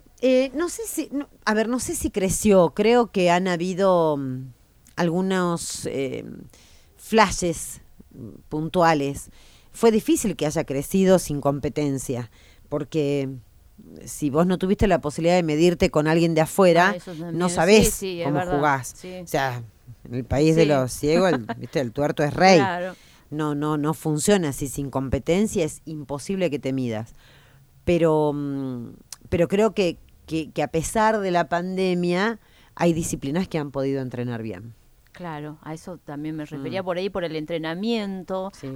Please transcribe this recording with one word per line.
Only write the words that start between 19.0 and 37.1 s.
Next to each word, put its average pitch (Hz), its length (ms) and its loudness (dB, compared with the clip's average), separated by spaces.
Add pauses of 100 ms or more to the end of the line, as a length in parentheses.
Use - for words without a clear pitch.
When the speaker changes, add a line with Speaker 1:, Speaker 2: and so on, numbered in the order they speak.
Speaker 1:
O 170 40 -14
sea, 131 360 -2 (460)
en 120 60 -10
el 127 100 -4
país 156 320 4
de 165 60 6
Speaker 2:
Sí. 151 60 4
Speaker 1:
los 131 240 2
ciegos, 165 400 2
el, 120 140 -4
Speaker 2:
<laughs> 117 120 -10
Speaker 1:
viste, 123 220 -6
el 120 120 -4
tuerto 151 300 -2
es 147 100 0
rey. 185 260 6
Speaker 2:
Claro. 180 360 -2 (340)
Speaker 1:
No, 151 260 -2
no, 151 220 0
no 147 160 0
funciona 156 560 0
así. 139 200 -6
Sin 139 200 -6
competencia 165 760 0
es - 200 -8
imposible 156 640 -6
que 143 100 -4
te 131 140 -4
midas. 117 400 -4 (720)
Pero, 156 500 2
mm, 135 600 -6 (340)
pero 170 200 2
creo 202 260 2
que, 180 240 0 (280)
que, 156 260 -6
que 160 100 -2
a 147 60 -2
pesar 214 520 0
de 190 100 -2
la 170 180 2
pandemia, 180 880 0 (360)
hay 175 180 2
disciplinas 160 540 -4
que 170 120 -4
han 147 120 -6
podido 135 300 -2
entrenar 120 420 -6
bien. 110 320 -12 (380)
Speaker 2:
Claro, 151 500 -12
a 156 100 -12
eso 165 320 -14
también 151 320 -8
me 151 80 -8
refería 147 380 -8
Speaker 1:
Mm. - 20 -8
Speaker 2:
por 175 140 -4
ahí, 196 100 -4
por 190 160 -4